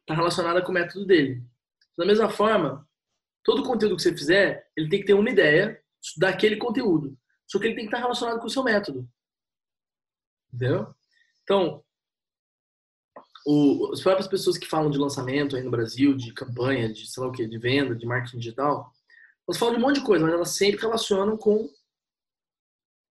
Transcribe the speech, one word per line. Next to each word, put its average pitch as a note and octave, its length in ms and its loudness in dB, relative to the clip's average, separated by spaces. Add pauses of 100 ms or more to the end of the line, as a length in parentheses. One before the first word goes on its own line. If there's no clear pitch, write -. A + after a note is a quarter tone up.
tá D#3 80 -6
relacionada E3+ 480 0
com F3+ 100 -6
o - 20 -4
método F3+ 320 -4
dele. C#3 380 2 (540)
Da E3+ 80 -2
mesma G#3+ 240 4
forma, G#3 580 0 (560)
todo - 200 2
conteúdo G#3+ 320 0
que - 60 -6
você F3+ 140 4
fizer, D#3 600 0
ele D#3 140 -4
tem G3 100 2
que G3 60 -6
ter G3+ 80 6
uma G#3 160 4
ideia F#3 520 4 (360)
daquele F#3+ 400 2
conteúdo. G3+ 600 0 (300)
Só G3 120 -2
que A3 80 0
ele A3+ 80 -2
tem A3+ 100 -8
que G#3 60 -8
tá B3 60 -4
relacionado A#3+ 420 -2
com A#3 80 -10
o - 20 -6
seu C4 140 -2
método. G3+ 460 -2 (1400)
Entendeu? C3+ 400 -2 (500)
Então, F3 400 -2 (1600)
o, C#3+ 480 4
as A#2 80 -6
próprias F#3+ 260 2
pessoas F3+ 300 -2
que - 100 -12
falam D#3 220 0
de C#3+ 80 -2
lançamento C#3 580 -2
aí B2+ 80 -4
no B2+ 80 -6
Brasil, A#2+ 440 2
de A#2 180 -8
campanha, B2 580 -2
de - 140 -16
sei - 180 -10
lá B2+ 60 -4
o - 20 -8
quê, A#2+ 160 -6
de A2+ 100 -10
venda, B2 380 0
de A#2 100 -10
marketing A#2+ 340 -6
digital, C3+ 520 -4 (560)
elas F3+ 100 -4
falam A#3 180 0
de A#3 40 0
um B3 80 2
monte C#4 120 2
de - 60 -8
coisa, E3 200 4
mas D#3+ 80 2
elas E3+ 160 -2
sempre G3+ 320 0
relacionam A3 560 -2
com G#3+ 320 0 (1400)